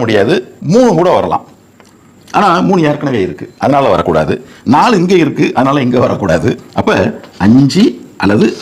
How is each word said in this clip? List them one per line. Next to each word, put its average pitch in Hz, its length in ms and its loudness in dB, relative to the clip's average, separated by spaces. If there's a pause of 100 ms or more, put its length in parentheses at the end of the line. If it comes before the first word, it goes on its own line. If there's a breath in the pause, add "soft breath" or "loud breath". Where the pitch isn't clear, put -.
முடியாது, 110 320 0 (380)
மூணு 240 160 4 (100)
கூட 180 180 2
வரலாம். 90 280 -2 (920)
ஆனா 196 120 2 (200)
மூணு 185 120 0 (100)
ஏற்கனவே 143 360 -4
இருக்கு, - 200 -10 (160)
அதனால 135 320 2
வரக்கூடாது. 80 420 0 (380 loud breath)
நாலு 208 280 2
இங்க 180 120 0 (100)
இருக்கு, - 220 -2 (100)
அதனால 135 300 0
இங்க 123 180 0
வரக்கூடாது. 87 480 -2 (280)
அப்ப 208 160 0 (500)
அஞ்சு 135 380 4 (400)
அல்லது 104 240 2 (120)